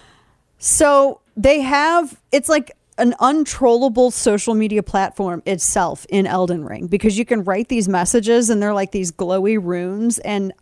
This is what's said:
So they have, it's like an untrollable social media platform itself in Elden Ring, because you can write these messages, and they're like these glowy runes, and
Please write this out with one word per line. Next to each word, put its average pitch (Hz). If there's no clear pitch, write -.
So 277
they 277
have, 294
it's 269
like 302
an 240
untrollable 254
social 214
media 214
platform 190
itself 175
in 196
Elden 180
Ring, -
because 196
you 226
can 220
write 196
these 220
messages, 220
and 208
they're 208
like 196
these 185
glowy 190
runes, 190
and 196